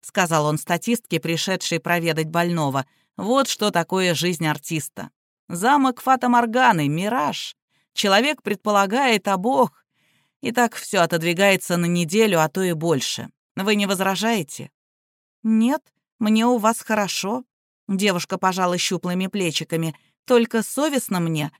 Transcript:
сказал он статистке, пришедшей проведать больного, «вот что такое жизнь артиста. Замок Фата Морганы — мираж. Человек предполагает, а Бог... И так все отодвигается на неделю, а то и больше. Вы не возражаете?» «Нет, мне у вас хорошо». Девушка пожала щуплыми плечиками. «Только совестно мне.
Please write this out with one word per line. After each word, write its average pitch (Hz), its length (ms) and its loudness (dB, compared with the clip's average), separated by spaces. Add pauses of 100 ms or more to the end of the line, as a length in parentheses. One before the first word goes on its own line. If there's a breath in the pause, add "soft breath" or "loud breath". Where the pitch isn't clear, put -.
сказал 165 440 0
он 151 120 0
статистке, 170 600 -4
пришедшей 165 600 -4
проведать 165 480 -2
больного, 160 580 0 (320)
«вот 254 300 0
что 208 240 -2
такое 180 420 0
жизнь 165 320 -2
артиста. - 640 -6 (380)
Замок 254 540 0
Фата 254 260 2
Морганы — 233 600 2
мираж. 196 640 -4 (380)
Человек 220 480 2
предполагает, 208 840 0
а 196 100 2
Бог... 247 480 0 (560)
И - 100 -4
так 233 240 0
все - 260 0
отодвигается 175 760 2
на 175 80 0
неделю, 175 560 2
а 156 80 2
то 190 120 -4
и 180 120 0
больше. 156 560 -2 (260)
Вы 196 200 0
не 202 100 0
возражаете?» 190 840 -2 (720)
«Нет, 226 380 2 (380)
мне 220 260 2
у 247 120 2
вас 220 240 0
хорошо». 214 640 -4 (420)
Девушка 190 500 -2
пожала 180 400 0
щуплыми 180 500 -2
плечиками. 165 680 -4 (300 soft breath)
«Только 233 380 4
совестно 269 560 -2
мне. 160 400 -2